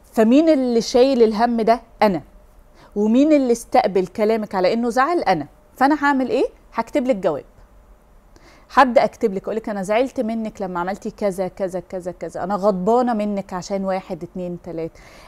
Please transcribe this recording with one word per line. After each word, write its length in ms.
فمين 360
اللي 320
شايل 420
الهم 380
ده؟ 200
أنا. 200
ومين 360
اللي 200
استقبل 540
كلامك 480
على 180
إنه 180
زعل؟ 280
أنا. 280
فأنا 280
هعمل 260
إيه؟ 140
هكتب 320
لك 100
جواب. 280
هبدأ 300
أكتب 300
لك، 80
أقول 140
لك: 120
"أنا 140
زعلت 380
منك 420
لما 180
عملتي 300
كذا، 380
كذا، 320
كذا، 320
كذا. 320
أنا 100
غضبانة 600
منك 380
عشان 320
واحد، 380
اتنين، 400
تلاتة. 380